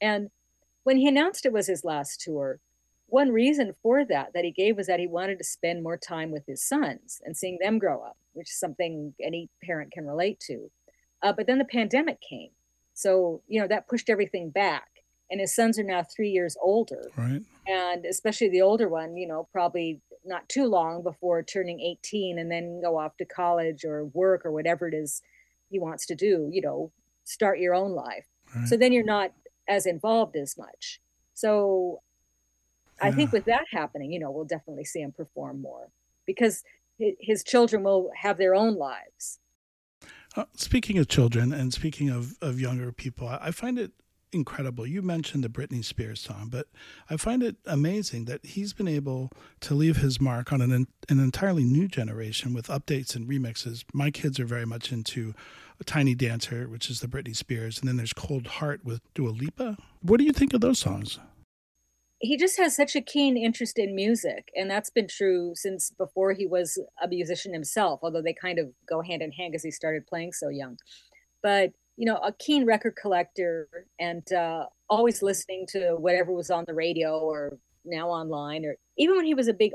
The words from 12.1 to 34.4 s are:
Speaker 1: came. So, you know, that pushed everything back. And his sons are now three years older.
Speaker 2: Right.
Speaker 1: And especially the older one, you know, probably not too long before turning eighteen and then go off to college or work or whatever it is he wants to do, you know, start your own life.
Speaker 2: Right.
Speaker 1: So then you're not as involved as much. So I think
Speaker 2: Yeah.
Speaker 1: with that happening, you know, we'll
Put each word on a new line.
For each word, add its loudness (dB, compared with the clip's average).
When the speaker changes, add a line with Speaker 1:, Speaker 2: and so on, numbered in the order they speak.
Speaker 1:
came. -14
So, 2
you 0
know, 0
that 0
pushed -2
everything 0
back. 0
And -4
his -2
sons 4
are 0
now 0
three -2
years 0
older. 0
Speaker 2:
Right. -2
Speaker 1:
And -2
especially 0
the 6
older 6
one, -4
you -6
know, -6
probably -2
not -8
too 2
long 2
before 0
turning -4
eighteen -4
and -4
then -6
go 0
off -4
to -6
college 0
or -4
work 2
or -4
whatever 0
it -4
is -6
he -4
wants -6
to -4
do, 2
you 0
know, -4
start 2
your 2
own 0
life. -8
Speaker 2:
Right. -2
Speaker 1:
So 6
then 6
you're 4
not 2
as 2
involved 2
as -6
much. -16
So 2
I 4
think 4
Speaker 2:
Yeah. 4
Speaker 1:
with 0
that 4
happening, -6
you -4
know, -6
we'll -6